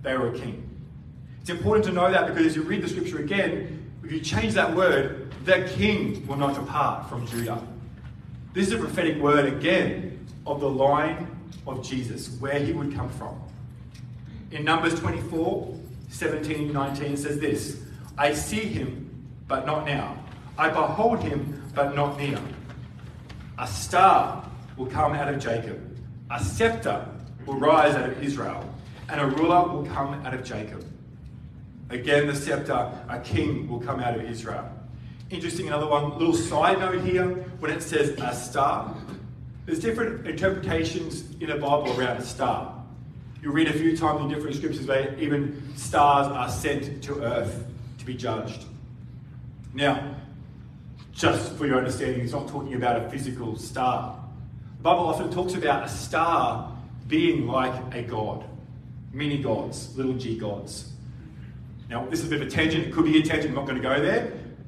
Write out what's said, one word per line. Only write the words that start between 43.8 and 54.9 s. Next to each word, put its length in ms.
times 260
in 80
different 260
scriptures 300
where 320
even 580
stars 520
are 220
sent 540
to 200
earth 420
to 80
be 80
judged. 520
Now, 440
just 400
for 120
your 120
understanding, 440
it's 120
not 140
talking 280
about 280
a 60
physical 480
star. 640
The 60
Bible 240